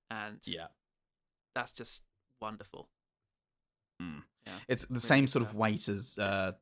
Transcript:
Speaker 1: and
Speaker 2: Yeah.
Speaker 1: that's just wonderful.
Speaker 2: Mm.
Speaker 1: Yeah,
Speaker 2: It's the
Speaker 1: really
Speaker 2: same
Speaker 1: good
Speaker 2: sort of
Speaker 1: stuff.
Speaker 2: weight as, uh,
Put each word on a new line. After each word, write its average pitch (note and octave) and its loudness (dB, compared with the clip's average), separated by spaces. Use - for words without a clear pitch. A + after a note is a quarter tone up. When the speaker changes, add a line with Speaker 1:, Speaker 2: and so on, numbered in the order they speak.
Speaker 1:
and G#2+ -8
Speaker 2:
Yeah. E2 -6
Speaker 1:
that's B2 -4
just - -10
wonderful. - -10
Speaker 2:
Mm. D#2+ -10
Speaker 1:
Yeah, G2 -10
Speaker 2:
It's B2+ 0
the B2+ -4
Speaker 1:
really A#2+ 0
Speaker 2:
same C#3 8
Speaker 1:
good C3 2
Speaker 2:
sort B2+ 2
of A2+ 0
Speaker 1:
stuff. G#2+ -8
Speaker 2:
weight A2 2
as, G2+ -4
uh, G2 0